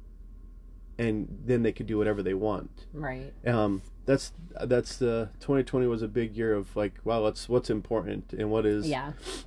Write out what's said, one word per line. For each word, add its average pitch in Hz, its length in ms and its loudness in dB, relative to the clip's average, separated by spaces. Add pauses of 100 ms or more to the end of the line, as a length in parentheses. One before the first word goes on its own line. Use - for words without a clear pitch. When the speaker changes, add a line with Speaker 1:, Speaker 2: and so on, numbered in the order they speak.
(1000)
Speaker 1:
and 110 460 -2
then 120 180 4
they 110 80 4
can - 140 -6
do 107 120 0
whatever 104 240 2
they 92 120 0
want. 101 600 -2
Speaker 2:
Right. 139 380 -8 (160)
Speaker 1:
Um, 104 340 4 (240)
that's, - 280 4 (320)
that's 123 320 2
the, 113 320 2 (100)
twenty 139 240 2
twenty 127 240 2
was 117 140 2
a 113 80 0
big 107 260 0
year 113 180 2
of, 101 220 0
like, 104 300 0
wow, 113 160 2
what's, 107 260 0
what's 120 220 4
important 104 640 -2
and 107 180 0
what 110 140 4
is, 104 240 4
Speaker 2:
Yeah. 139 240 -2 (340)